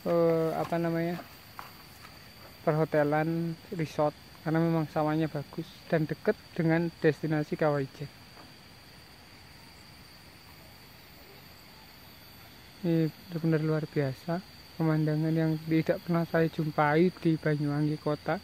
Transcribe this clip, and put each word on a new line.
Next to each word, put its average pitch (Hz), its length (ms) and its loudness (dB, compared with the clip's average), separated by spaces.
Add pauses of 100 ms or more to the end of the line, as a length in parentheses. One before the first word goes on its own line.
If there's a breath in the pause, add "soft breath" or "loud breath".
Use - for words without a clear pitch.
eh, 165 480 2
apa 156 240 -2
namanya, 170 400 0 (1400)
perhotelan, 156 960 0 (160)
resort, 151 400 -2 (320)
karena 160 160 0
memang 165 320 2
sawahnya 151 400 0
bagus 151 320 -8 (240)
dan 160 160 2
dekat 185 320 -2 (160)
dengan 165 480 0
destinasi 156 560 0
Kawaijen. 143 560 -2 (4000)
Ini 165 240 2
benar-benar 160 560 -2
luar 156 240 0
biasa, 151 560 -4 (320)
pemandangan 156 560 2
yang 160 320 2
tidak 160 400 2
pernah 170 240 0
saya 165 240 2
jumpai 156 560 2 (160)
di 160 160 2
Banyuwangi 151 580 0
kota. 151 460 -2